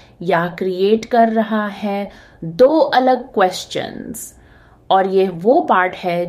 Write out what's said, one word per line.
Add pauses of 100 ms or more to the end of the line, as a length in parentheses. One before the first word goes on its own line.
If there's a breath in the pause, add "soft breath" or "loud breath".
(220 loud breath)
या
create
कर
रहा
है?" (320 loud breath)
दो
अलग
questions। (520 soft breath)
और
ये
वो
part
है